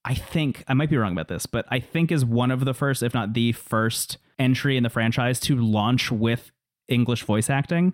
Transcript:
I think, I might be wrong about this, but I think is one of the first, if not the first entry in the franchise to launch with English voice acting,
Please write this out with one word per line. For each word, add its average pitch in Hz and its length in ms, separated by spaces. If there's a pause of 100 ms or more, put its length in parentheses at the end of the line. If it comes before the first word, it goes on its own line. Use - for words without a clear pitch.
I 127 80
think, - 520
I 135 60
might 147 160
be 151 80
wrong 104 160
about 82 160
this, - 160
but - 260
I 127 80
think 165 320
is 147 140
one 120 260
of 131 140
the 135 100
first, 139 280
if 123 100
not 113 220
the 117 180
first - 640 (220)
entry 131 400
in 120 40
the 117 80
franchise 120 500
to 143 160
launch 113 540
with 113 420 (360)
English 120 360
voice 110 260
acting, 170 440